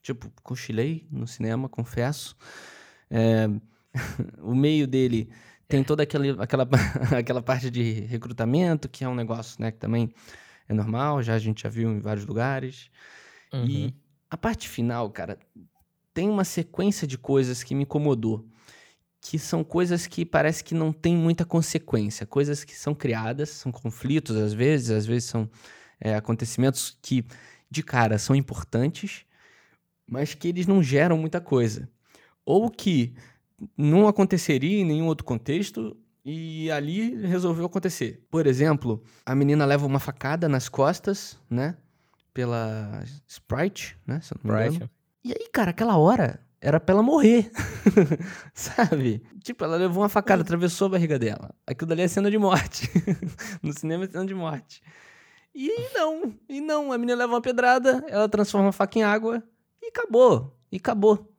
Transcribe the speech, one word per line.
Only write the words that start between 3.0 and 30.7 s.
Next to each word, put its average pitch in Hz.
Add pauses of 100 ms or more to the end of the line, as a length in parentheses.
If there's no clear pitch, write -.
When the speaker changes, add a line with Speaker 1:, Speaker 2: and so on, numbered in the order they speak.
Speaker 1:
É, 113 (460)
<laughs> -
o 110
meio 147
dele 123 (380)
tem 135
toda 151
aquela, 139
aquela, 127
<laughs> 123
aquela 123
parte 127
de 120 (100)
recrutamento, 120
que -
é 131
um 123
negócio, 113
né, 113
que 110
também 117 (560)
é 110
normal, 120
já, 113
a 113
gente 110
já 107
viu 113
em 107
vários 104
lugares. 131 (640)
E 143
Speaker 2:
Uhum. 127 (360)
Speaker 1:
a 165
parte -
final, 117
cara, 92 (760)
tem 180
uma 202
sequência 180
de 131
coisas 127
que -
me 139
incomodou, 120 (720)
que -
são 165
coisas 175
que -
parece 160
que -
não 160
tem 170
muita 165
consequência, 123
coisas 143
que -
são -
criadas, 123
são -
conflitos 123
às 107
vezes, 123
às 107
vezes 117
são, 110 (500)
é, 110
acontecimentos 117
que, 123 (460)
de 151
cara, 110
são 135
importantes, - (840)
mas 135
que -
eles 175
não 196